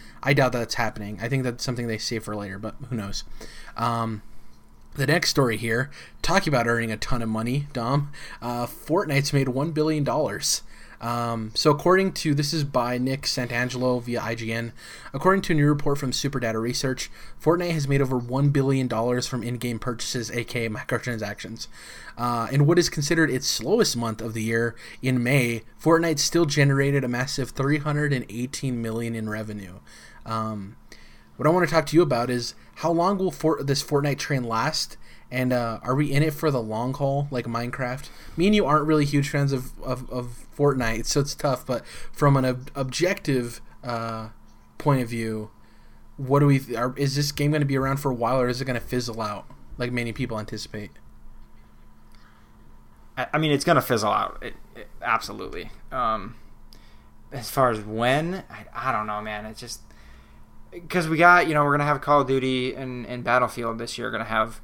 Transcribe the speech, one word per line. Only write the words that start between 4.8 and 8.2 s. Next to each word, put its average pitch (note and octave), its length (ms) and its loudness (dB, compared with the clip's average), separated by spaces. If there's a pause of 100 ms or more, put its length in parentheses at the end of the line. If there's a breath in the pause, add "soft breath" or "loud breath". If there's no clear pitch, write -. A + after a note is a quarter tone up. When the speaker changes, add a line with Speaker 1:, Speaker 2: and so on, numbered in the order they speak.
Speaker 1:
the C3+ 120 0
next E3 240 2
story A#2+ 260 2
here, A2+ 340 0 (320 loud breath)
talking E3+ 300 2
about A#2+ 140 2
earning A#2 240 2
a G#2+ 60 -2
ton A#2 260 0
of A2+ 60 -2
money, A#2+ 440 -2
Dom, C#3 380 0 (320 loud breath)